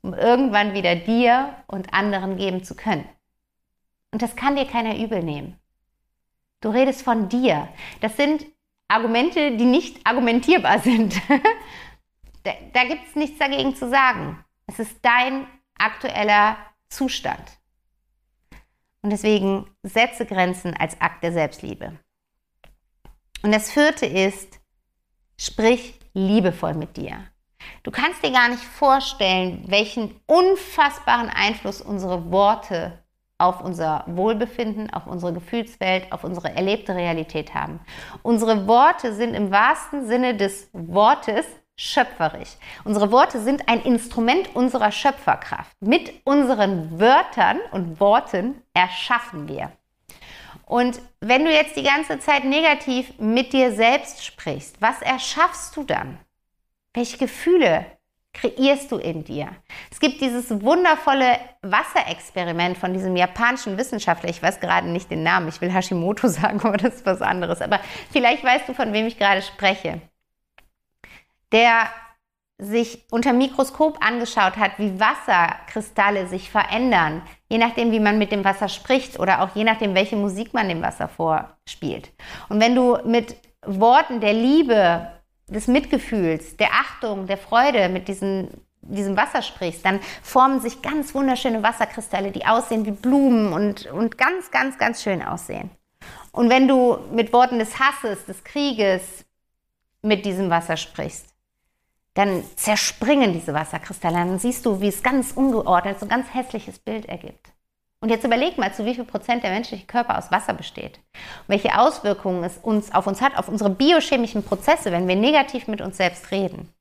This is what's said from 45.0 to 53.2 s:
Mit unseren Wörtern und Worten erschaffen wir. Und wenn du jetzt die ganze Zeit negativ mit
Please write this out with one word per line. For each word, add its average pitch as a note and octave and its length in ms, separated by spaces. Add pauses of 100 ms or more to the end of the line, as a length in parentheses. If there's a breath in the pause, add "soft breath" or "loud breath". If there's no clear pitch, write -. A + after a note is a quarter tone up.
Mit A#3+ 340 (120)
unseren G3+ 760
Wörtern A#3 600 (120)
und E3+ 300
Worten G#3+ 600 (120)
erschaffen F3+ 720
wir. - 240 (960 loud breath)
Und B3 340 (220)
wenn C4 240
du E4 60
jetzt D4+ 260
die C#4 60
ganze C#4 360
Zeit C#4 240
negativ C#4 760
mit A#3 360